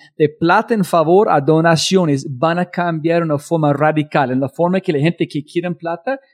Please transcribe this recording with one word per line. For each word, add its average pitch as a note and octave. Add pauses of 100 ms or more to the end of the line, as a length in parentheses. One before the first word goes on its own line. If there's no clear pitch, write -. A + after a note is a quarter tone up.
(180)
de D#3
plata G3
en G#3
favor F3
a D#3
donaciones D#3+
van D#3+
a F3
cambiar E3
de E3
una D3+
forma D3+
radical, D3
en C3
la C#3
forma F3+
que F#3
la D3
gente E3
que D3
quiere F3
plata F3 (140)